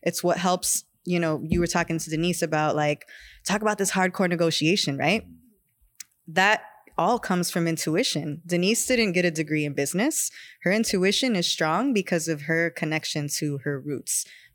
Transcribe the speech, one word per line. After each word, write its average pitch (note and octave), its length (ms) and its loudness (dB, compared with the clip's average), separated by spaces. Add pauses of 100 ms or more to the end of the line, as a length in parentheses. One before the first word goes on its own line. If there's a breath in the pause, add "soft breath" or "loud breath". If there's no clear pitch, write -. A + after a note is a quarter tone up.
it's - 220 -2
what F3 100 2
helps, F3+ 480 0 (220)
you F3 160 0
know, D#3 200 0
you E3+ 200 0
were E3+ 60 2
talking E3+ 320 0
to D#3+ 100 -8
Denise E3+ 320 0
about, D#3 340 2
like, D3+ 300 0 (400 loud breath)
talk G#3 160 0
about G#3+ 160 0
this G3 140 0
hardcore F#3 360 2
negotiation, E3 720 2
right? F3 260 2 (1040)
That F#3 360 4 (360)
all G#3+ 180 2
comes F3+ 320 -2
from E3+ 160 0
intuition. D#3+ 800 -2
Denise F3+ 400 2
didn't A3+ 280 2
get F3+ 100 2
a F3 80 2
degree D#3 320 0
in D3 80 -2
business. F3 580 0 (340 loud breath)
Her F3 100 2
intuition G#3+ 600 2
is F3 160 0
strong F#3 440 0
because F3 340 0
of D3+ 140 -2
her E3 300 0
connection D#3 640 -4
to C#3+ 220 -2
her C#3+ 200 -4
roots. - 460 -6 (300 loud breath)